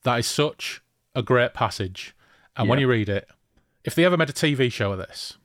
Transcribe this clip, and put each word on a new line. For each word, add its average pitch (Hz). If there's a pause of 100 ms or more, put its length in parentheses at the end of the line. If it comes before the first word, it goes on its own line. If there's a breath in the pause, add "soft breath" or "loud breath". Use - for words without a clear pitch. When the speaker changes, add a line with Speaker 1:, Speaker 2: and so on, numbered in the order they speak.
Speaker 1:
That 120
is 117
such - (340)
a 127
great 123
passage, - (400 soft breath)
and 113
when 123
Speaker 2:
Yeah. -
Speaker 1:
you 131
read 110
it, 101 (540)
if -
they 170
ever 180
made 160
a 139
T 151
V 127
show 104
of 95
this -